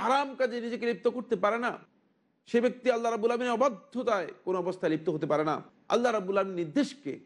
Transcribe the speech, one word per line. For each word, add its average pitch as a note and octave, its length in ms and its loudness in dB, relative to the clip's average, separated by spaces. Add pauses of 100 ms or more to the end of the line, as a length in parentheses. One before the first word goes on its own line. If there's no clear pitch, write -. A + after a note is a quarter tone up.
হারাম C4+ 260 2 (120)
কাজে B3 160 0 (100)
নিজেকে A#3 240 -4
লিপ্ত A#3 180 -2 (100)
করতে A#3 260 -2
পারে G#3 220 2
না, A3 60 -2 (800)
সে A#3 140 2
ব্যক্তি A#3+ 320 0
আল্লাহ A#3 160 0
রাব্বুল A#3 200 0
আলামিনের A#3+ 260 0
অবাধ্যতায় A3+ 720 0 (180)
কোনো F#3 180 0
অবস্থায় F3+ 300 0
লিপ্ত D#3 220 -2
হতে D3+ 160 -2
পারে D3 200 4
না, C#3+ 40 0 (380)
আল্লাহ A#3+ 180 2
রাব্বুল G3 260 0
আলামিনের F#3+ 240 0
নির্দেশকে D#3 520 -2 (120)